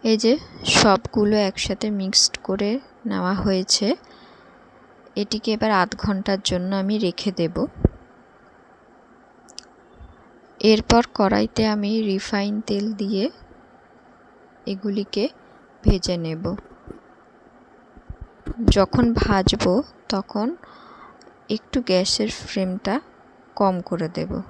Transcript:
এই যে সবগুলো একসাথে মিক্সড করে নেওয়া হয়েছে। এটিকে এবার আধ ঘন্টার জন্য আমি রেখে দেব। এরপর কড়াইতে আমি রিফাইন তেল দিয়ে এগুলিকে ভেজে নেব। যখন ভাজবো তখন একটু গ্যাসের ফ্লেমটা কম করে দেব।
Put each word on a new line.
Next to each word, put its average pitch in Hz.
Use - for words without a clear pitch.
এই 226
যে 226
সবগুলো 208
একসাথে 202
মিক্সড 190
করে 196
নেওয়া 190
হয়েছে। 190
এটিকে 208
এবার 220
আধ 185
ঘন্টার 196
জন্য 185
আমি 196
রেখে 190
দেব। 170
এরপর 220
কড়াইতে 208
আমি 208
রিফাইন 202
তেল 208
দিয়ে 202
এগুলিকে 196
ভেজে 180
নেব। 165
যখন 202
ভাজবো 190
তখন 208
একটু -
গ্যাসের 214
ফ্লেমটা 190
কম 190
করে 165
দেব। 165